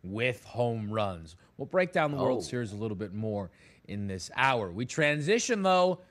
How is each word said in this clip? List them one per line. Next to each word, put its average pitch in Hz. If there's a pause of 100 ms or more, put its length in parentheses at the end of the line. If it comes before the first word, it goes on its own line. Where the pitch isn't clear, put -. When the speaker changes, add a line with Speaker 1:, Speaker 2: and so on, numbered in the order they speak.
Speaker 1:
with 113
home 113
runs. 90 (200)
We'll 139
break 185
down 156
the 143
World 220
Speaker 2:
Oh. -
Speaker 1:
Series 120
a 104
little 107
bit 98
more 104 (380)
in 101
this 95
hour. 123
We 107
transition, 160
though, 185